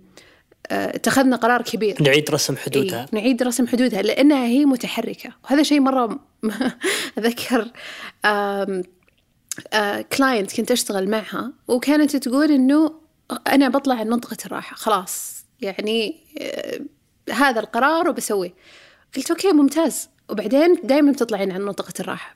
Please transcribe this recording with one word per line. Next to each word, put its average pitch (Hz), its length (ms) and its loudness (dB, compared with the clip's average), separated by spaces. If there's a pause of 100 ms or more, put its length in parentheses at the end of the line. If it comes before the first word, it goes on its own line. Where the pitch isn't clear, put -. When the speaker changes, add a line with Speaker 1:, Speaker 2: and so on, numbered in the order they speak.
(720)
Speaker 1:
آه، 98 260 -4
اتخذنا - 400 2
قرار 233 260 2
كبير. 208 400 -2
Speaker 2:
نعيد 147 280 4
رسم 143 260 -2
حدودها. 139 440 -2
Speaker 1:
إيه، 202 200 -6
نعيد 247 220 0
رسم 247 240 -2
حدودها 233 360 0
لأنها 262 440 4
هي 247 180 4
متحركة. 233 640 -2 (140)
وهذا 285 180 4
شيء 294 180 4
مرة 262 400 0 (220)
<laughs> 262 760 -4
أذكر، 233 520 -2 (540)
آم، 202 580 0 (920)
آه، 208 280 0
client 254 560 0
كنت 226 140 -2
أشتغل 202 380 -2
معها 214 440 -6 (160)
وكانت 277 480 2
تقول 269 340 2
إنه: 294 420 4 (560)
"أنا 269 200 4
بطلع 269 260 0
عن 220 140 -4
منطقة 233 280 -4 (100)
الراحة، - 300 -12
خلاص، - 680 -4 (160)
يعني، 214 560 -4 (240)
آه، - 400 -8 (500)
هذا 233 300 2
القرار 302 480 0
وبسويه". 208 460 -2 (640)
قلت: 269 140 -4
"أوكي، 349 220 2
ممتاز". 294 560 2 (220)
وبعدين 269 540 4
دايمًا 285 280 4
تطلعين 202 400 -2
عن 180 100 -6
منطقة 202 380 -8
الراحة. - 360 -10